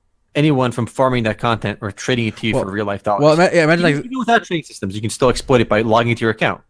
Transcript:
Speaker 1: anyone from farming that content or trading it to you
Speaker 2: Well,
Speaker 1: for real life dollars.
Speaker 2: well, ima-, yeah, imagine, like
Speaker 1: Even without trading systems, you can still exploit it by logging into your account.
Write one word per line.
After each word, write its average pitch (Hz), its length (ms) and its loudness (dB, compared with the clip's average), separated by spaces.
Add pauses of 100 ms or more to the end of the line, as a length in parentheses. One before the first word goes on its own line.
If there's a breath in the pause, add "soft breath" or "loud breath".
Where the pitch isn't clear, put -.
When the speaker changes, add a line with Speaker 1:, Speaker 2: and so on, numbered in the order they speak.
(340)
Speaker 1:
anyone 139 380 2
from 117 140 -4
farming 127 380 0
that 107 140 -2
content 110 440 -2
or 101 100 -6
trading 120 360 -2
it 104 100 -8
to - 80 -6
you 107 80 0
Speaker 2:
Well, 123 100 0
Speaker 1:
for 98 60 -8
real 101 160 -4
life 101 160 -6
dollars. 104 200 0
Speaker 2:
well, 151 120 4
ima-, 175 180 2
yeah, 165 120 2
imagine, 170 180 2
like 156 140 2
Speaker 1:
Even 240 220 -8
without 233 260 0
trading 170 200 -6
systems, - 300 -10
you 104 80 -10
can 110 80 -4
still - 180 2
exploit 123 320 2
it 110 80 0
by 107 140 2
logging 117 300 2
into 113 100 -6
your 113 80 2
account. 107 400 -4